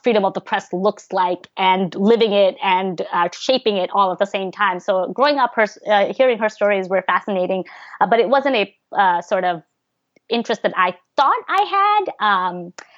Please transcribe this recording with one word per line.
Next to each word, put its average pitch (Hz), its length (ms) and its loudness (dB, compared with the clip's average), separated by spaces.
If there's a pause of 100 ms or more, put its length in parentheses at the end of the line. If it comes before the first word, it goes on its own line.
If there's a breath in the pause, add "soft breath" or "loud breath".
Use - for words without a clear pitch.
freedom 220 220 2
of 185 100 -2
the 180 60 -6
press - 300 -6
looks 196 400 -4
like 185 360 -4 (100)
and 185 380 0
living 208 380 2
it 202 280 2
and, 185 400 -2 (100)
uh, 180 220 0
shaping 233 440 -2
it 180 140 -2
all 196 200 2
at 175 80 -6
the 196 80 0
same 190 240 -6
time. 185 280 -2
So 185 320 -2
growing 277 280 2
up, 240 160 -2
her, 220 100 2 (220)
uh, 202 260 2
hearing 254 240 2
her 214 120 0
stories 202 380 0
were 185 140 0
fascinating, 185 600 -2 (360 loud breath)
uh, 196 60 4
but 214 140 4
it 220 100 2
wasn't 269 280 2
a, 196 180 -2 (200)
uh, 180 280 2
sort 185 200 -2
of 175 200 -2 (680)
interest 233 320 -4
that - 160 -2
I 185 180 0 (220)
thought 359 300 2
I 392 560 0 (160)
had. 190 300 0
Um, 175 240 -12 (240 loud breath)